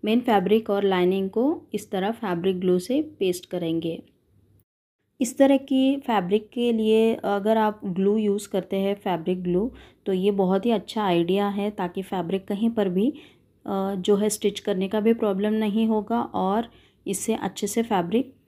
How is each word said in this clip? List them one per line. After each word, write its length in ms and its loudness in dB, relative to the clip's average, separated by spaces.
मेन 140 4
फैब्रिक 500 2
और 140 2
लाइनिंग 460 2
को 320 0
इस 180 -6
तरह 200 -2
फैब्रिक 480 -2
ग्लू 200 2
से 220 -2
पेस्ट 440 -2
करेंगे। 580 -4
इस 160 -6
तरह 200 6
की 400 0
फैब्रिक 520 -2
के 220 -2
लिए 440 4
अगर 420 0
आप 280 0
ग्लू 320 0
यूज़ 320 -2
करते 280 -4
हैं, 180 0
फैब्रिक 480 -4
ग्लू, 280 0
तो 80 -2
ये 180 2
बहुत 340 2
ही 60 2
अच्छा 320 -2
आइडिया 440 2
है, 240 -4
ताकि 300 -6
फैब्रिक 460 -4
कहीं 220 0
पर 200 0
भी, 200 2
अ, 300 -4
जो 200 2
है 140 2
स्टिच 300 -2
करने 280 -2
का 120 -2
भी 140 4
प्रॉब्लम 400 0
नहीं 340 0
होगा 340 0
और 480 -2
इससे 280 -2
अच्छे 320 -6
से 160 0
फैब्रिक 520 0